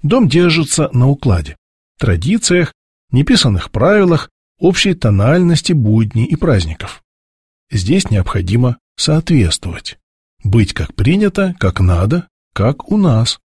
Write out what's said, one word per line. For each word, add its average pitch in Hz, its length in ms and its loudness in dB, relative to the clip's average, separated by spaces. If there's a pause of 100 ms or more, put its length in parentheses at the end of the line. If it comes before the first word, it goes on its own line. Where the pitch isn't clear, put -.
Дом 208 240 2
держится 160 640 0
на 123 160 2
укладе, 101 480 -2 (420)
традициях, 165 760 0 (380)
неписанных 127 600 0
правилах, 180 580 2 (300)
общей 185 360 0
тональности 143 760 2
будней 113 540 0
и 165 100 -2
праздников. 95 680 -2 (680)
Здесь 113 400 -2
необходимо 104 640 -2 (200)
соответствовать, 139 1000 -2 (460)
быть 104 300 2
как - 200 -8
принято, 185 640 0
как 92 220 -2
надо, 95 480 0 (260)
как 120 380 -2
у 208 60 0
нас. 120 480 0